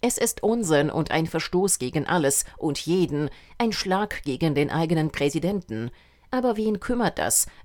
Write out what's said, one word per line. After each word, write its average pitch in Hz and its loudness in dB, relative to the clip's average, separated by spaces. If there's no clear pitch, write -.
Es 247 0
ist - -2
Unsinn 165 2
und 156 -2
ein 160 2
Verstoß 180 0
gegen 127 -2
alles 147 2
und 143 -2
jeden, 151 0
ein 226 0
Schlag 196 -2
gegen 147 0
den 143 2
eigenen 160 0
Präsidenten. 143 -2
Aber 247 0
wen 214 0
kümmert 240 0
das, - 0